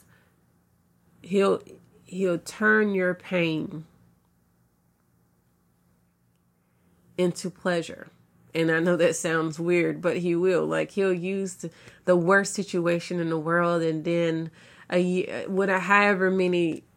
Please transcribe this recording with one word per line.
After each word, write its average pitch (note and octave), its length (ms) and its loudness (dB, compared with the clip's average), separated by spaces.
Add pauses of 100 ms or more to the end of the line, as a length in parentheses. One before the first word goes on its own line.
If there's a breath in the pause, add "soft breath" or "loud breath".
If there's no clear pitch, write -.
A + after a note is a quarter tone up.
(1200 soft breath)
He'll, G3 400 2 (440)
he'll F3+ 320 -2
turn G#3+ 560 2
your F3+ 200 0
pain D#3+ 720 -4 (3250)
into F3+ 320 -2
pleasure. - 580 -6 (460)
And E3 180 2
I D#3+ 80 2
know F3 160 2
that E3 200 4
sounds D#3+ 440 -2
weird, E3+ 420 0
but E3+ 160 0
he F3 180 0
will. F3 300 2
Like, D#3+ 260 -2
he'll G3 200 0
use F#3 440 -4
the, E3 160 -12 (340 loud breath)
the F3+ 100 4
worst G3 380 4
situation E3+ 680 -2
in E3 100 -2
the D#3+ 80 -2
world, E3+ 440 2
and D#3+ 240 -2
then E3 460 -2 (380 loud breath)
a F3+ 100 2
ye-, F3+ 480 -2
what, G3 200 0
however F#3+ 640 2
many F3+ 520 0 (140)